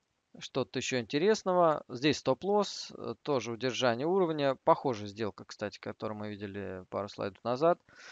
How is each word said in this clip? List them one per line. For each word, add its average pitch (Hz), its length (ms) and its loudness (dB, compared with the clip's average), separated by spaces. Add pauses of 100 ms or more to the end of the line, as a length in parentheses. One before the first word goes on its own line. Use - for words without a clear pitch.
(380)
Что-то - 400 -4
ещё 127 220 -2
интересного. 175 880 2
Здесь 127 300 0
стоп-лосс, 190 800 0
э, 117 260 -6
тоже 120 300 0
удержание 120 540 0
уровня. 160 580 2
Похожая 120 440 2
сделка, 101 360 -6
кстати, - 360 -8
которую 107 380 -8
мы 104 120 -6
видели 98 580 -8
пару 101 200 -4
слайдов 101 340 -8
назад. 139 380 2 (320)